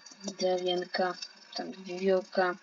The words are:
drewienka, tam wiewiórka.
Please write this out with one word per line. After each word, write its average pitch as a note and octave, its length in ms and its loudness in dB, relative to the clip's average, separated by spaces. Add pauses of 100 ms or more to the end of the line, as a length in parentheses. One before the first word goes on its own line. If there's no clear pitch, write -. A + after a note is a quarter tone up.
(240)
drewienka, F3+ 920 0 (400)
tam - 180 -6
wiewiórka. F#3 920 2